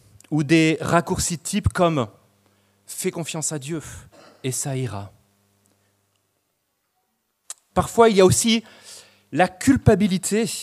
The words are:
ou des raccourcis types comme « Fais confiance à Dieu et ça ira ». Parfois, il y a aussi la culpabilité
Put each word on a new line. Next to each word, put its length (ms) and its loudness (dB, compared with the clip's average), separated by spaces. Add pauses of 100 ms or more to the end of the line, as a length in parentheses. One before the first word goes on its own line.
(300)
ou 120 0
des 380 2
raccourcis 580 -2
types 300 -4
comme « 400 0 (760)
Fais 240 -8
confiance 420 -8
à 60 -8
Dieu 240 -10 (600)
et 100 -4
ça 220 -6
ira ». 380 -8 (2500)
Parfois, 340 4
il 80 2
y 60 6
a 40 10
aussi 380 2 (680)
la 160 2
culpabilité 1040 2 (120)